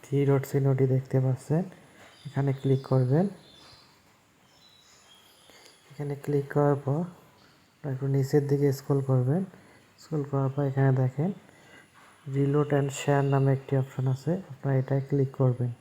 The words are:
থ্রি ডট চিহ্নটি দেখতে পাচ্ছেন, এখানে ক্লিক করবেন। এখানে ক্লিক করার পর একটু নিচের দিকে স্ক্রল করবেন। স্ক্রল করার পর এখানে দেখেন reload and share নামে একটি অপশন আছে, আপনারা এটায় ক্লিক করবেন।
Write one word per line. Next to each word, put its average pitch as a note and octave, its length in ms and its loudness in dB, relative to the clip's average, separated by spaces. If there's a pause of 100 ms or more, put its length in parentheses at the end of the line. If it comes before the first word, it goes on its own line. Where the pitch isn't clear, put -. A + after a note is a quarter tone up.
থ্রি C#3 160 -4 (100)
ডট C#3 220 4
চিহ্নটি C3+ 340 2 (100)
দেখতে C3 300 -2
পাচ্ছেন, C#3+ 380 -2 (640)
এখানে C#3 240 -2 (100)
ক্লিক C3+ 300 0
করবেন। C3 340 2 (2750)
এখানে C#3+ 240 -8 (100)
ক্লিক C#3+ 300 0
করার D3 220 4 (100)
পর C#3+ 140 0 (920)
একটু C3 140 -6 (100)
নিচের C#3 340 2
দিকে C#3+ 180 2 (100)
স্ক্রল C#3 220 -2 (100)
করবেন। C3 320 2 (600)
স্ক্রল D3+ 280 -6
করার C3+ 240 0
পর C#3+ 160 -2
এখানে C3+ 200 2 (120)
দেখেন C#3+ 280 -2 (1040)
reload C#3+ 440 2
and C#3 120 0 (100)
share C#3 340 2
নামে C#3 240 4
একটি - 140 -6 (100)
অপশন C3 220 -6 (100)
আছে, D3+ 180 -4 (200)
আপনারা C#3 280 -4
এটায় C3+ 280 -2
ক্লিক C3+ 220 0 (100)
করবেন। B2 300 2 (100)